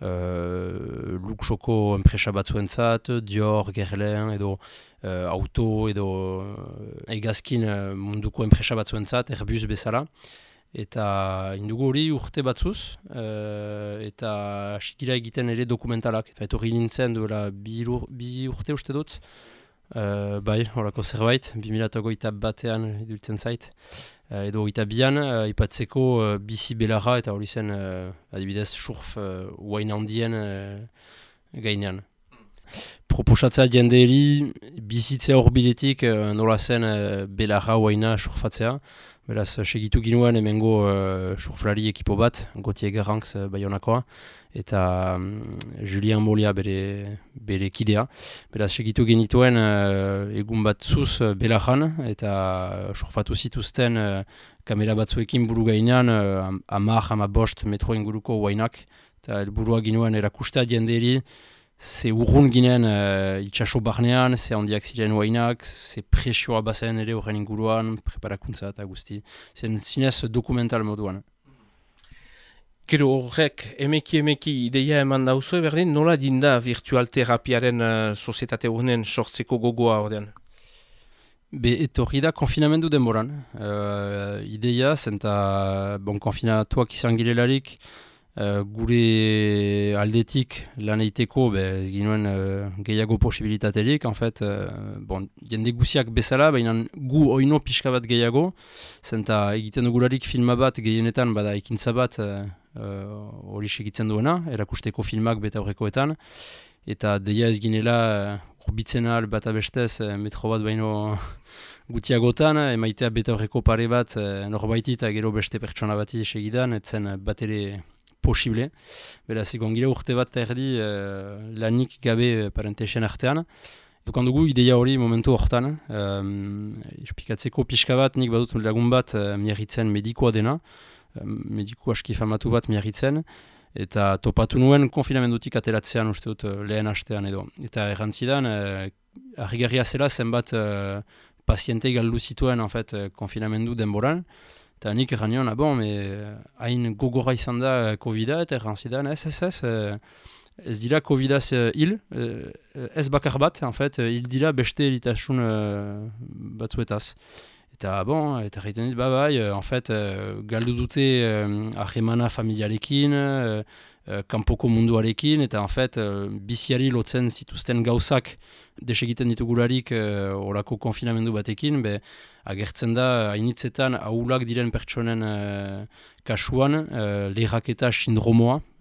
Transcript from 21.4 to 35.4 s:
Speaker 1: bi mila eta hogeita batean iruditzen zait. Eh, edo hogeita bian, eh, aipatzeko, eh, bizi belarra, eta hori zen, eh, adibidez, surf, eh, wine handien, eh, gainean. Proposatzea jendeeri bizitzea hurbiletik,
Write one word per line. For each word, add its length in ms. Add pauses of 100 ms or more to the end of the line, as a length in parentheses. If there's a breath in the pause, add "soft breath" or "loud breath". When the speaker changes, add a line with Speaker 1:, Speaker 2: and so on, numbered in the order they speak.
Speaker 1:
bi 160
mila 160
eta 140
hogeita 300
batean 760
iruditzen 320
zait. 320 (580 loud breath)
Eh, 200
edo 120
hogeita 240
bian, 320
eh, 300
aipatzeko, 880
eh, 40
bizi 360
belarra, 420
eta 160
hori 140
zen, 240
eh, 420 (200)
adibidez, 360
surf, 480
eh, 300 (100)
wine 360
handien, 420
eh, 520 (680 loud breath)
gainean. 480 (1080 loud breath)
Proposatzea 580
jendeeri 840 (300)
bizitzea 560
hurbiletik, 640